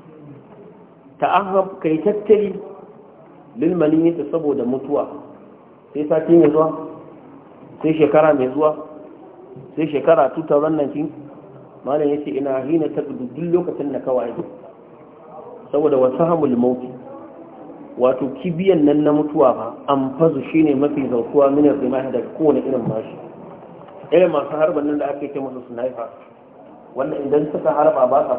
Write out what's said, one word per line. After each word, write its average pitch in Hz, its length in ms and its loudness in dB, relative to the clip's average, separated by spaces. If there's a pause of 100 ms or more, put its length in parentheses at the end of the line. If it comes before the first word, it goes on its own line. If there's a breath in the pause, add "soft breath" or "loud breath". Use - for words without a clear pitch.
(1200)
Ta'ahhab 190 600 0
kai 156 220 0
tattali 208 500 2 (1040)
lil 160 200 0
maniyati 165 540 2
saboda 147 340 -2
mutuwa. 135 420 -2 (880)
Sai 147 140 -4
sati 160 260 0
mai 160 160 8
zuwa, 156 240 2 (1080)
sai 156 120 0
shekara 156 400 4
mai 127 160 0
zuwa, 151 260 0 (1000)
sai 156 120 -2
shekara 147 460 2
two 160 80 -6
thousand 156 340 0
nineteen. 147 360 -4 (720)
Malam 147 240 0
yace 147 220 -4
ina 135 340 -4
hina 156 240 0
tabdu 143 260 -6 (220)
duk 170 160 -4
lokacin 151 400 -2
da 123 80 -6
ka 131 120 -4
waye. 117 200 -2 (1400)
Saboda 147 240 2
wasahamul 135 600 2
mauti. 123 320 0 (1120)
Wato 135 280 2 (160)
kibiyan 180 420 2
nan 147 200 4
na 151 80 4
mutuwa 151 420 4
fa - 120 -8 (200)
anfazu 139 640 0
shine 156 240 4
mafi 139 340 0
zautuwa 139 420 2
min 147 180 4
ar-rimahi 131 420 0
daga 120 240 -4
kowane 143 240 2
irin 127 320 -2
mashi. 110 240 -6 (960)
Irin 170 240 4
masu 139 160 -4
harban 151 360 0
nan 147 120 -2
da 143 160 -2
ake 143 180 -8
ce 143 60 -8
musu 127 320 -10
sniper. 120 380 -8 (880)
Wanda 151 260 -4
idan 147 300 0
suka - 180 0
harba 147 360 4
ba - 200 2
sa 127 120 -2